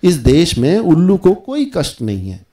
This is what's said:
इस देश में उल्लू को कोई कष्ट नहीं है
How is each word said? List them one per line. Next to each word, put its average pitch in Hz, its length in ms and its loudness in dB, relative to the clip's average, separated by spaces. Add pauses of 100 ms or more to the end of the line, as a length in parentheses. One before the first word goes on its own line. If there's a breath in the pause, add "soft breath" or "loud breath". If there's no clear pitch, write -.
इस 180 120 4
देश 139 420 2
में 147 220 0
उल्लू 180 380 2
को 185 160 2
कोई 269 440 -6
कष्ट - 240 -6
नहीं 98 280 -6
है 90 240 -14